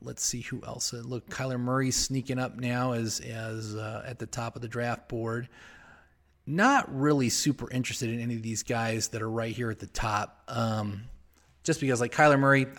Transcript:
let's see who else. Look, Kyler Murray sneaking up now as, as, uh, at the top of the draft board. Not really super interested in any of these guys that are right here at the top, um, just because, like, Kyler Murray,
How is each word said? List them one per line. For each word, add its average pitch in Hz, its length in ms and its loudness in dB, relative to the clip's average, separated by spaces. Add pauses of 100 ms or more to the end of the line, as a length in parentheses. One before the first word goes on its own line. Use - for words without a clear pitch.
let's - 240 -6
see 120 160 -4
who 123 240 -8
else. 117 260 -4
Look, 120 380 -8
Kyler 131 300 -4
Murray 127 320 2
sneaking 127 480 0
up 120 180 -4
now 123 360 0
as, 113 260 -2
as, 113 560 -8
uh, 107 300 -6
at 123 140 -10
the 113 60 -8
top 117 300 -6
of - 60 -10
the 120 60 -8
draft 117 400 -4
board. 117 400 -4 (1000)
Not 220 480 4
really 139 360 4
super - 420 0
interested 120 380 -2
in 117 100 -4
any 117 160 -2
of 113 60 -6
these 110 220 -4
guys 113 460 0
that 110 120 -6
are 110 80 -2
right 113 260 -2
here 120 160 -2
at 104 80 -8
the 101 80 -10
top, 107 600 -2
um, 110 540 -2 (600)
just 160 160 2
because, 127 220 2
like, 120 100 0
Kyler 151 260 8
Murray, 135 300 6 (120)